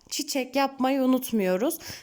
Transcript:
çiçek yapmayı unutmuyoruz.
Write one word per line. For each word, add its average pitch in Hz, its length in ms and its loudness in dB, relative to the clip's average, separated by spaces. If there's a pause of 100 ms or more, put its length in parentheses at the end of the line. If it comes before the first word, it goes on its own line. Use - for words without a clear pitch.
çiçek 262 460 -4
yapmayı 269 460 2
unutmuyoruz. 254 760 2 (260)